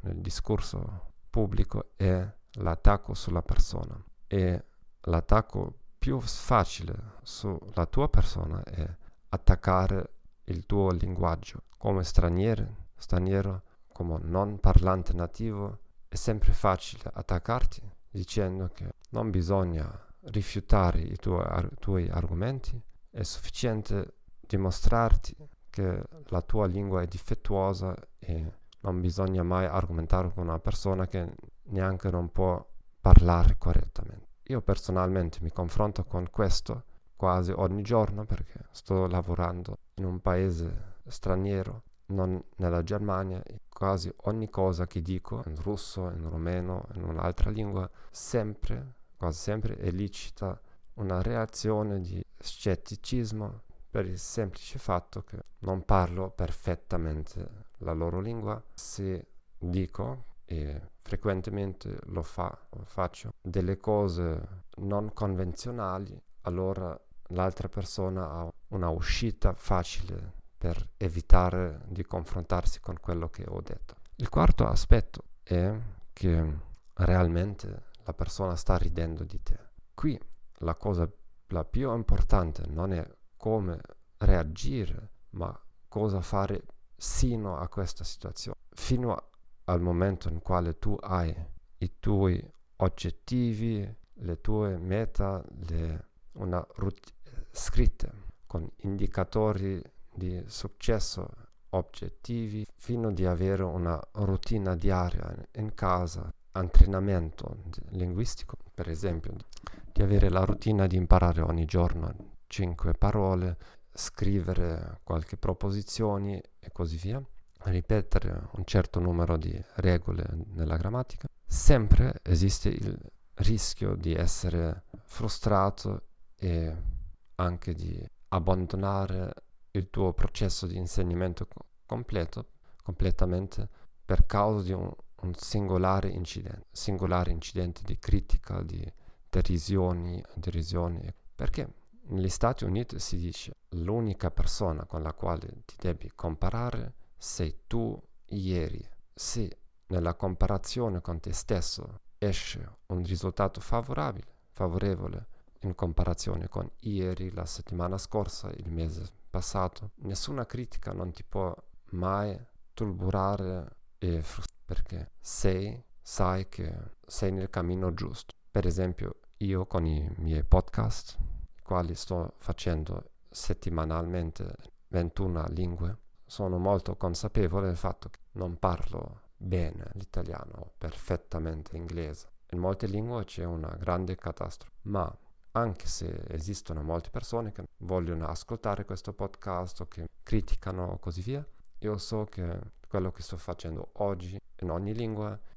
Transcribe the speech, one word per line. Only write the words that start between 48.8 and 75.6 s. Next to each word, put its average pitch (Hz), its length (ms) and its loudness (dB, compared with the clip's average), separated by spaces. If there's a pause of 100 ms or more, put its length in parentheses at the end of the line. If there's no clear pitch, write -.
quasi 85 220 -4
sempre 110 400 -4
elicita 95 800 -6 (340)
una 95 280 -2
reazione 107 800 -2
di 92 240 -6 (120)
scetticismo 107 1300 -4 (260)
per 104 160 -2
il 92 140 -6
semplice - 600 -6
fatto 90 440 -4
che - 160 -14 (220)
non 92 240 -4
parlo 92 460 4
perfettamente 82 1400 -4 (120)
la 85 140 -4
loro 85 280 -2
lingua. 107 400 -6 (140)
Se 95 540 -8 (280)
dico, 95 680 -4 (200)
e 73 540 -6
frequentemente 98 1080 -4
lo 87 160 -6
fa-, - 480 -8
lo - 140 -14
faccio, 98 460 -6 (100)
delle 92 360 -2
cose 90 880 -2 (140)
non 101 340 -4
convenzionali, 98 1080 -4 (220)
allora 92 580 -4 (280)
l'altra 92 400 -2
persona 92 600 -4
ha 82 240 -8 (160)
una 90 200 -2
uscita 87 640 2
facile 87 800 -2 (240)
per - 380 -2
evitare 90 920 8
di 98 180 -6
confrontarsi - 760 0
con 85 200 -8
quello 82 300 -4
che - 180 -10
ho 90 120 -6
detto. - 340 -8 (220)
Il - 120 -4
quarto - 380 8
aspetto - 580 6 (200)
è 90 280 2 (400)